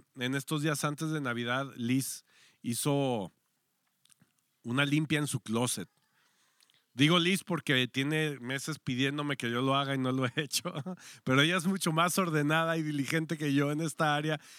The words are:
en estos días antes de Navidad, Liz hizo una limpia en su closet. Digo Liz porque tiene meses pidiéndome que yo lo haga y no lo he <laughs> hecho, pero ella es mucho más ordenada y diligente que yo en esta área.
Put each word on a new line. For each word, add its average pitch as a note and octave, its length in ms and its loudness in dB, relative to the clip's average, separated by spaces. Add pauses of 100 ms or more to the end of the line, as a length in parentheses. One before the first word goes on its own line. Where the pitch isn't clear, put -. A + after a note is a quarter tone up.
(160)
en B2+ 200 -2
estos D3 260 -2
días D3+ 220 0
antes D#3 280 -4
de D#3 100 -2
Navidad, B2 540 -2
Liz B2 500 -2 (360)
hizo B2+ 720 -2 (1300)
una B2+ 220 2
limpia D3+ 340 2
en D3 80 -2
su B2+ 120 -2
closet. A2+ 500 -2 (1040)
Digo D#3 260 4
Liz F3+ 240 2
porque C3+ 440 0
tiene D3 520 -2
meses C3 400 -6
pidiéndome C#3 580 0
que A#2+ 120 -2
yo A#2+ 120 0
lo C3+ 140 2
haga C#3 200 0
y - 20 0
no C3 140 0
lo C3 140 0
he A#2+ 80 -2
<laughs> - 20 -6
hecho, D#3+ 380 -4 (500)
pero C3 180 4
ella E3+ 160 4
es D#3 80 0
mucho F#3 280 0
más E3+ 240 2
ordenada E3 600 2
y D#3+ 60 0
diligente D3+ 540 -2
que D3+ 160 0
yo C#3+ 180 2
en D3 100 -2
esta D3+ 340 0
área. D3+ 240 -2 (200)